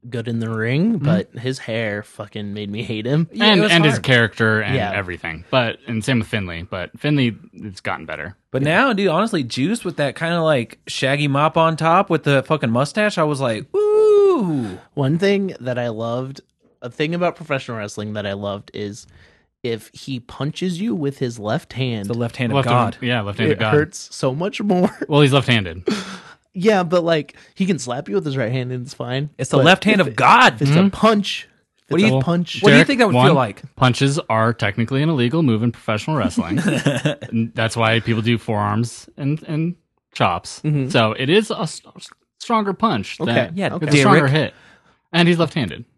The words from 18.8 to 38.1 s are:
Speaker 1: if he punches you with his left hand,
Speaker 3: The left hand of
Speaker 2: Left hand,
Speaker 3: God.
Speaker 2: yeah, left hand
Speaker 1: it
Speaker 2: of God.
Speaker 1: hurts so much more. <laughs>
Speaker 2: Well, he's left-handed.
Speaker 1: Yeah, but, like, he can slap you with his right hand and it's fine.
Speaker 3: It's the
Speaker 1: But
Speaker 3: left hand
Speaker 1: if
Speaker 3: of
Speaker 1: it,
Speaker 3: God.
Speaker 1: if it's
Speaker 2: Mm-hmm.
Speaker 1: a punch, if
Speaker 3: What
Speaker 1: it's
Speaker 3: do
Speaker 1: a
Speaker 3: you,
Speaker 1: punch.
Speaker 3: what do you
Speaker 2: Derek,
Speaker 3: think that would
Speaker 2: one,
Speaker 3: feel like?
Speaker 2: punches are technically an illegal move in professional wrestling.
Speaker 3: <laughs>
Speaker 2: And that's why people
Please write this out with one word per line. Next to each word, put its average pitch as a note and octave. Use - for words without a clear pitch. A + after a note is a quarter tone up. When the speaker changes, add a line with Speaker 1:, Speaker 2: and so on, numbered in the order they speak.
Speaker 1:
if A2+
he B2+
punches E3
you G#3+
with C#3+
his A#2+
left A2
hand, A#2+
Speaker 3:
The A2+
left A#2
hand A#2+
of -
Speaker 2:
Left B2+
hand, A#2+
Speaker 3:
God. -
Speaker 2:
yeah, A#2+
left G#2
hand A2+
Speaker 1:
it -
Speaker 2:
of -
God. A2
Speaker 1:
hurts D3+
so C3
much F3+
more. F#3
<laughs> D3+
Speaker 2:
Well, D3
he's C#3
left-handed. G#2+
Speaker 1:
Yeah, F#3+
but, F3
like, E3
he G3
can F3+
slap B2
you G3+
with F#3
his C3+
right A#2
hand B2+
and B2
it's -
fine. C3
Speaker 3:
It's B2+
the C#3+
Speaker 1:
But C3+
Speaker 3:
left F3+
hand G#3
Speaker 1:
if D#3+
Speaker 3:
of A#2+
Speaker 1:
it, -
Speaker 3:
God. F#3
Speaker 1:
if A2+
it's C#3
Speaker 2:
Mm-hmm. F3
Speaker 1:
a -
punch, -
if -
Speaker 3:
What D#3+
Speaker 1:
it's A3
Speaker 3:
do -
Speaker 1:
a -
Speaker 3:
you, C3
Speaker 1:
punch. F3
Speaker 3:
what -
do -
you C#3+
Speaker 2:
Derek, -
Speaker 3:
think C4+
that A#3
would E3+
Speaker 2:
one, B2
Speaker 3:
feel -
like? A#2+
Speaker 2:
punches C#3
are A2+
technically A#2
an D#3+
illegal D3
move A2+
in A#2+
professional A2+
wrestling. -
Speaker 3:
<laughs> C#3
Speaker 2:
And A2+
that's A2+
why A2+
people A2+